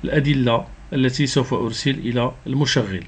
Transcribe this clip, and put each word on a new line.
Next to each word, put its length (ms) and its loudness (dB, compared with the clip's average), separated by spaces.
الأدلة 600 2
التي 340 2
سوف 260 0
أرسل 380 -2
إلى 400 -2
المشغل. 600 0